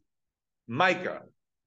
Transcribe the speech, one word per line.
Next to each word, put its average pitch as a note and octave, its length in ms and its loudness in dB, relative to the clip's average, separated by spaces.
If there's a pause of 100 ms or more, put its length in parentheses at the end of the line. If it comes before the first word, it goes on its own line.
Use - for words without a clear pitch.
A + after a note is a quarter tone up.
(680)
Micah. B2+ 520 0 (460)